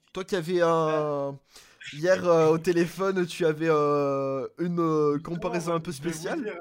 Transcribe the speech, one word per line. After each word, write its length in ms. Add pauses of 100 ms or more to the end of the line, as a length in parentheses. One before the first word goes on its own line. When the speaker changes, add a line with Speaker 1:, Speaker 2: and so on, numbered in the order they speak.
(120)
Speaker 1:
Toi 120
qui 120
avais 240
un 80 (200)
Speaker 2:
Euh. 440 (640)
Speaker 1:
hier, 300
euh, 280
au 60
téléphone, 680
tu 180
avais, 240
euh, 760 (140)
une, 180
euh, 360
Speaker 2:
Justement, 200
Speaker 1:
comparaison 360
Speaker 2:
moi, 80
Speaker 1:
un 20
peu 100
Speaker 2:
je 100
vais 100
vous 40
Speaker 1:
spéciale. 300
Speaker 2:
dire, 160